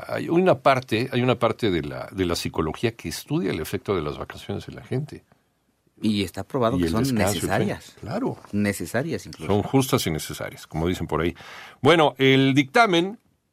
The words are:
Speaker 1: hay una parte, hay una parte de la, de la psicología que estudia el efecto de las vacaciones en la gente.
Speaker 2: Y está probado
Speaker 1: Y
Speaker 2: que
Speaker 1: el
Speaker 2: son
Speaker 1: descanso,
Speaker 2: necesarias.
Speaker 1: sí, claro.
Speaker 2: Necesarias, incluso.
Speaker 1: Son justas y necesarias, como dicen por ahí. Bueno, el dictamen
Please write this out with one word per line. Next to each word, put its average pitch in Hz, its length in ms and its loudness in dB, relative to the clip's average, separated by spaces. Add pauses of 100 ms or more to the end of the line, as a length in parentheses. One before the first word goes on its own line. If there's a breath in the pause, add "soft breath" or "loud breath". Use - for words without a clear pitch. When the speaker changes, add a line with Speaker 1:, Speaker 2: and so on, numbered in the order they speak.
Speaker 1:
hay 117 220 -6
una 170 320 4
parte, 123 500 2
hay 123 100 0
una 123 200 2
parte 110 320 0
de 80 100 2
la, 65 300 -8
de 95 140 0
la 85 100 0
psicología 85 580 -2
que - 140 -10
estudia 165 420 -4
el 85 80 -4
efecto 95 380 -4
de 85 60 -2
las 71 160 -6
vacaciones - 500 -10
en - 80 -16
la - 80 -16
gente. 127 400 -8 (800)
Speaker 2:
Y 104 200 2
está 95 180 -8
probado 123 340 0
Speaker 1:
Y - 40 2
Speaker 2:
que 85 60 2
Speaker 1:
el 82 60 0
Speaker 2:
son 113 120 0
Speaker 1:
descanso, 104 300 0
Speaker 2:
necesarias. 92 500 -2
Speaker 1:
sí, - 160 -20
claro. 175 360 -6 (140)
Speaker 2:
Necesarias, 104 760 -2
incluso. 80 280 -4
Speaker 1:
Son 101 100 4
justas 131 460 2
y - 20 0
necesarias, - 560 -8
como 80 220 -2
dicen 87 180 -2
por 78 140 -2
ahí. 85 160 0 (440 loud breath)
Bueno, 151 380 6
el 135 360 6
dictamen 190 680 2 (320)